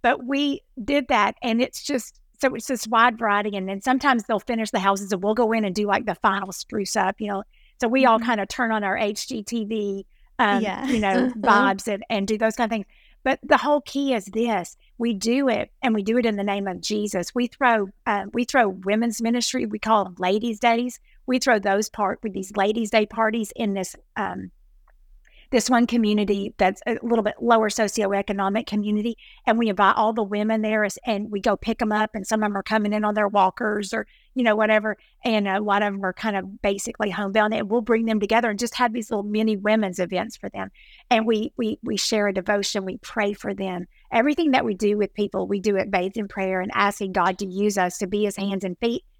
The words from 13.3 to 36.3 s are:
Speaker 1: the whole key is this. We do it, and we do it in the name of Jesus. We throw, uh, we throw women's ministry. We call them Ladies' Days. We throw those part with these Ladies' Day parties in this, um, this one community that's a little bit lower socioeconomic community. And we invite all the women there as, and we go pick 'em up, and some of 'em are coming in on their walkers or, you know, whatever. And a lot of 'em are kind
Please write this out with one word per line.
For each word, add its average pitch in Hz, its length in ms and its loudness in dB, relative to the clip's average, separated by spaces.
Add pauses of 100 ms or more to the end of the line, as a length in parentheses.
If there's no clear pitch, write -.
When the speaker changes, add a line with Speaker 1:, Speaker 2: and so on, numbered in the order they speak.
Speaker 1:
the 302 120 6
whole 294 240 2
key 277 340 -2
is 202 100 -2
this. 214 520 -2 (220)
We 233 160 0
do 247 340 2
it, 214 220 -2 (100)
and 233 140 2
we 208 80 0
do 226 160 2
it 233 80 2
in 220 80 2
the 202 80 -4
name 202 240 -2
of 180 140 -6
Jesus. 202 520 -4
We 247 140 0
throw, 226 420 0 (160)
uh, 202 280 0
we 233 100 -2
throw 240 260 2
women's 214 540 -2
ministry. 240 420 0
We 214 140 -6
call 220 260 2
them 180 140 -10
Ladies' 208 400 0
Days. 240 400 0 (280)
We 254 120 2
throw 233 220 4
those 202 280 0
part 208 360 -4
with 208 80 -6
these 190 240 -8
Ladies' 214 340 0
Day 214 160 2
parties 220 480 -2
in 208 200 -2
this, 190 200 -6 (220)
um, 190 340 -6 (1000)
this 233 160 2
one 240 180 4
community 208 720 0
that's 190 300 2
a 233 160 -2
little 226 200 0
bit 202 160 -2
lower 226 300 4
socioeconomic 196 1000 0
community. 208 520 -2 (280)
And 226 120 4
we 233 100 2
invite 196 280 4
all 220 180 2
the 226 80 0
women 214 400 0
there 214 200 0
as, - 220 -2
and 214 260 -4
we 202 120 -4
go 208 160 2
pick - 240 -4
'em 214 100 0
up, 214 220 0
and 202 120 -8
some 220 160 0
of 214 40 0
'em 202 100 -2
are 190 60 -4
coming 214 320 0
in 214 100 -2
on 208 80 0
their 208 160 0
walkers 208 640 0
or, 214 140 -4 (280)
you 254 100 0
know, 214 120 4
whatever. 214 400 2 (300)
And 214 200 2
a 196 140 0
lot 208 220 2
of 208 100 0
'em 196 140 -6
are 185 80 -2
kind 214 220 -4